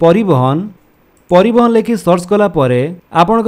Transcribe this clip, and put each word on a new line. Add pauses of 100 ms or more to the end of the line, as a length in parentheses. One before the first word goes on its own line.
ପରିବହନ। (720)
ପରିବହନ
ଲେଖି (120)
ସର୍ଚ୍ଚ
କଲା (100)
ପରେ (400)
ଆପଣଙ୍କ